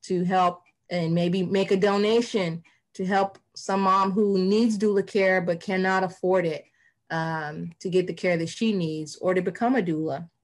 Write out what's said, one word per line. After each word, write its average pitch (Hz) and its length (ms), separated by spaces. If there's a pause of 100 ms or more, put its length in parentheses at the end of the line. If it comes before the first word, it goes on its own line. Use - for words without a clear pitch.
to 180 220
help 180 380 (260)
and 170 260
maybe 175 280
make 190 280
a 202 60
donation 202 840 (340)
to 190 100
help 196 320 (180)
some 196 260
mom 196 300
who 202 260
needs 214 400
doula 196 300
care 185 320
but 175 220
cannot 190 420
afford 185 420
it, 156 200 (460)
um, 160 680
to 196 100
get 180 180
the 180 60
care 175 220
that 165 140
she 226 240
needs 156 440
or 180 160
to 180 80
become 233 340
a 233 60
doula. 160 460 (160)